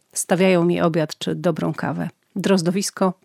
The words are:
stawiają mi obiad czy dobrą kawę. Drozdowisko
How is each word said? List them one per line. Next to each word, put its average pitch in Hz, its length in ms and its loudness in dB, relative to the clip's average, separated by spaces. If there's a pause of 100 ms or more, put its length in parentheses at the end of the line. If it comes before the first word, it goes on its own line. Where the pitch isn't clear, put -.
(120)
stawiają 180 520 2
mi 175 160 2
obiad 165 380 0
czy 165 160 -4
dobrą 165 400 -2
kawę. 170 340 -6 (280)
Drozdowisko 190 760 0 (120)